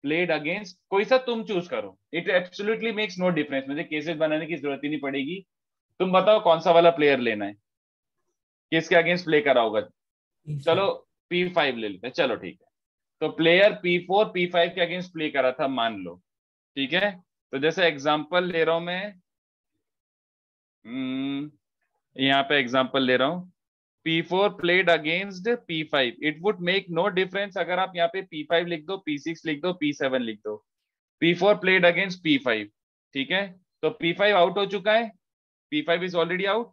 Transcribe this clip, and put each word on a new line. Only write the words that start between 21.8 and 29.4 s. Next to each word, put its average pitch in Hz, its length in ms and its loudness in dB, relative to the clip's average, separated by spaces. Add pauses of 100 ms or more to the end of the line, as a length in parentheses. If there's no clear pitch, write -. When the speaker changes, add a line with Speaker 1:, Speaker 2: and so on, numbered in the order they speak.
Speaker 1:
यहाँ 139 260 2
पे 143 160 0
example 131 440 0
ले 127 140 4
रहा 131 120 2
हूँ, 180 240 -6 (540)
P 165 160 0
four 185 260 2 (120)
played 175 300 2
against 180 580 -2 (180)
P 160 180 -4
five, 135 400 0
it 156 200 -2
would 202 240 -2
make 190 300 -2
no 185 80 2 (100)
difference 190 420 -4
अगर 175 200 -2
आप 180 180 -2
यहाँ 170 160 2
पे 190 100 -6
पी 160 220 -10
फ़ाइव 170 220 0
लिख 160 200 -6
दो, 190 100 -6
पी 151 220 -6
सिक्स 160 280 -8